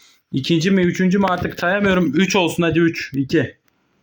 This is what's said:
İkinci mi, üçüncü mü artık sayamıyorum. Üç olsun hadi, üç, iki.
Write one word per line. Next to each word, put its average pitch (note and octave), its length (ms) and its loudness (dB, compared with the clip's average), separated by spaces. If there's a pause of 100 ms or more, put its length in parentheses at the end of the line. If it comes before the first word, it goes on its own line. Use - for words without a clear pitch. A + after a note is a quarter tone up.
(320)
İkinci E3 400 0
mi, F#3+ 100 4
üçüncü F#3 380 0
mü G3 100 2
artık - 300 -4
sayamıyorum. F#3 560 0
Üç F#3 200 2
olsun E3+ 280 0
hadi, E3 160 0
üç, E3 340 -2
iki. C#3 440 -2 (460)